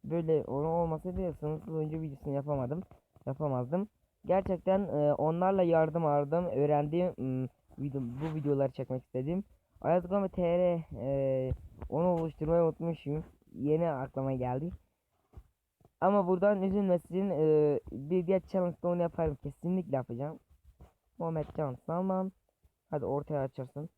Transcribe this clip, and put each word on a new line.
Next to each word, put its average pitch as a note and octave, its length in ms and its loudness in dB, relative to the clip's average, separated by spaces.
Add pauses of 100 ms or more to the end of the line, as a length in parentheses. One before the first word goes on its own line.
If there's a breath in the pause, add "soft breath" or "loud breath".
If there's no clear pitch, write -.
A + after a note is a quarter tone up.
Böyle D#3+ 400 2
onu C#3+ 240 -2
olmasaydı E3+ 520 -2
ya F3 120 -2
sınırsız D3+ 420 -6
oyuncu D#3 260 -4
videosunu C#3+ 340 -6
yapamadım. C#3+ 480 -2 (440)
Yapamazdım. C3+ 600 -2 (380)
Gerçekten, F#3+ 540 2
e, D3 340 2
onlarla F3+ 480 2
yardım D#3+ 440 4
aldım. D3 400 2
Öğrendiğim, D3 720 2
m, B2+ 300 -2 (300)
video, C#3 220 -4
bu C3+ 340 -6
videoları C#3 380 0
çekmek B2+ 320 -6
istedim. D#3 400 -4 (360)
Ayaz F3 280 2
Gome F#3+ 200 0
T F3+ 140 -4
R, F3 420 2 (120)
e, C3 560 0 (360)
onu E3 180 0
oluşturmayı E3 560 0
unutmuşum. D#3+ 600 -2 (280)
Yeni D#3 380 2
aklıma C3+ 420 -2
geldi. C3 380 -2 (1300)
Ama F#3+ 260 4
buradan F#3+ 360 2
üzülmesin. F#3+ 680 0
E, D3+ 500 4 (120)
bir D#3+ 340 -2
diğer F#3 140 2
challenge'da F3+ 480 -2
onu F3 140 0
yaparım. D#3+ 400 0
Kesinlikle E3 540 -2
yapacağım. B2+ 420 -6 (800)
Muhammed D#3+ 280 -2 (100)
Can C#3 180 -2
Salman. F#3+ 580 -2 (580)
Hadi C#3 140 -2
ortaya C#3+ 360 -2
açarsın. C3+ 580 -8